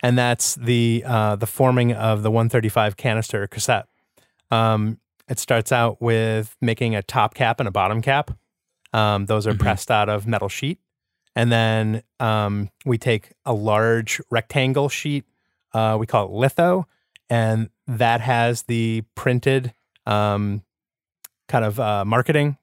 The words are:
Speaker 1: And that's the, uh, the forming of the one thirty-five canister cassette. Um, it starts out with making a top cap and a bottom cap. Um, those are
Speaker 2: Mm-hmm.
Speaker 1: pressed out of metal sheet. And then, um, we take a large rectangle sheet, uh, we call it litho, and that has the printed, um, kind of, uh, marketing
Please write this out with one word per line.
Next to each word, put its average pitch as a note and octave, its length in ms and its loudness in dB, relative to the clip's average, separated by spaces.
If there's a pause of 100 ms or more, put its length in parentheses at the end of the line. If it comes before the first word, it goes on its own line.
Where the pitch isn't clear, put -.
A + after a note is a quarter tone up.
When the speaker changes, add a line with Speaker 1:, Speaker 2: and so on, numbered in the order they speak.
Speaker 1:
And B2 140 4
that's A#2+ 380 0
the, A#2 520 0
uh, G#2+ 300 0
the G#2+ 100 -4
forming B2 460 2
of G#2+ 280 0
the G#2+ 80 0
one A2+ 200 2
thirty-five A2 480 0
canister A2 500 -4
cassette. - 400 -2 (640)
Um, A2 480 0 (300)
it B2+ 100 -6
starts A#2 320 0
out A#2 300 2
with A2+ 600 0
making A2+ 340 0
a G2+ 60 -2
top A2 320 0
cap A#2 260 0
and A#2+ 80 -2
a G2 40 -4
bottom G2 300 0
cap. C#3 300 -2 (640)
Um, G#2 320 2
those G#2+ 220 0
are G#2+ 40 0
Speaker 2:
Mm-hmm. G#2 100 -2
Speaker 1:
pressed - 280 -2
out G#2 200 2
of G#2 180 -4
metal G2+ 220 -2
sheet. C#3 300 -8 (560)
And A#2+ 160 2
then, A2 500 0 (180)
um, G#2 500 -2 (160)
we B2 120 0
take A2 360 -2 (120)
a C3 80 -2
large A2 760 0
rectangle C3 600 0
sheet, C#3+ 360 -6 (480)
uh, A2 260 0
we A2+ 80 -2
call G#2 200 2
it F#2 40 -12
litho, E3+ 560 2 (420)
and A2+ 400 0 (180)
that A#2 340 2
has A#2+ 420 0
the A2+ 400 -2 (120)
printed, B2+ 580 0 (320)
um, G#2 560 0 (880)
kind A#2 160 2
of, G#2+ 140 -4
uh, G#2 260 0
marketing C#3+ 580 2